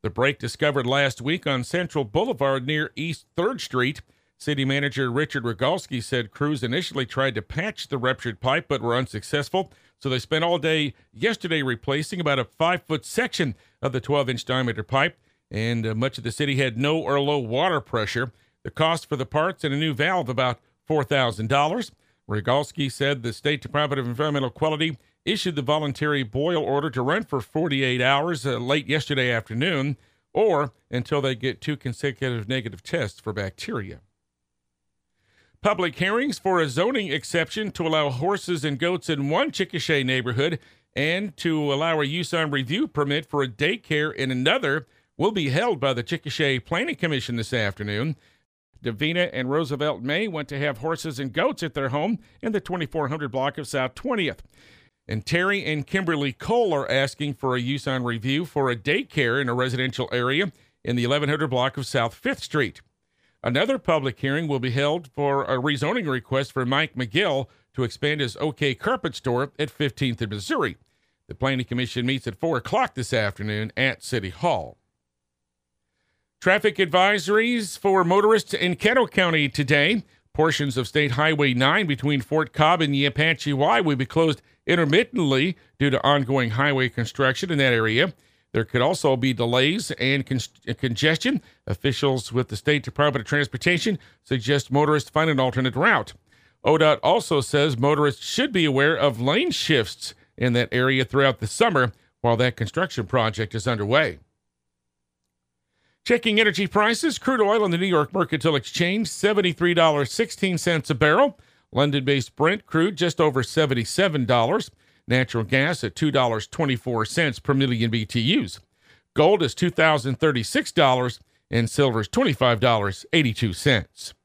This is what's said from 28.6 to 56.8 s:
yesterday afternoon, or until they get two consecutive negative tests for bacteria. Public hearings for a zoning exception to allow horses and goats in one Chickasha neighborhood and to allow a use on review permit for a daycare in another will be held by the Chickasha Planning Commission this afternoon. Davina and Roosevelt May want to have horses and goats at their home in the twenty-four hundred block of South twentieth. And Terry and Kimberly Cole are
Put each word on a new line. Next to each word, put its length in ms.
yesterday 440
afternoon, 680
or 400
until 320
they 120
get 280
two 160
consecutive 680
negative 360
tests 360
for 140
bacteria. 680
Public 360
hearings 400
for 220
a 80
zoning 420
exception 600
to 120
allow 260
horses 540
and 140
goats 300
in 220
one 200
Chickasha 540
neighborhood 560
and 440
to 340
allow 280
a 40
use 280
on 200
review 340
permit 400
for 160
a 60
daycare 680
in 160
another 560
will 160
be 160
held 320
by 120
the 120
Chickasha 600
Planning 300
Commission 400
this 180
afternoon. 640
Davina 480
and 180
Roosevelt 520
May 260
want 220
to 100
have 180
horses 400
and 140
goats 320
at 100
their 140
home 320
in 120
the 80
twenty-four 480
hundred 240
block 260
of 80
South 300
twentieth. 480
And 180
Terry 380
and 220
Kimberly 460
Cole 420
are 140